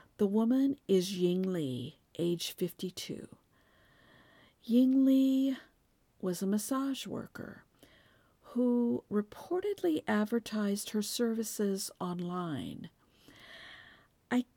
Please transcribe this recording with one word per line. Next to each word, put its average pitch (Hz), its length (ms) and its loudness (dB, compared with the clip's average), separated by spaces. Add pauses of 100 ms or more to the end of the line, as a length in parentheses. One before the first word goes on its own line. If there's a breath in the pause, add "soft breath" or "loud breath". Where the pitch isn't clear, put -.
(180 loud breath)
The 208 100 2
woman 233 500 2 (100)
is 190 300 2
Ying 180 240 2 (120)
Li, 131 440 -4 (220)
age 175 320 -2
fifty-two. - 760 -6 (1400 soft breath)
Ying 262 420 6
Li 269 520 4 (640 loud breath)
was 180 220 -2
a 190 60 0
massage 262 600 -2
worker - 560 -10 (800 soft breath)
who 240 680 0
reportedly 339 1000 -2
advertised 214 840 0
her 214 120 0
services 220 880 -2 (120)
online. 175 880 -6 (1400 loud breath)
I 247 160 2 (120)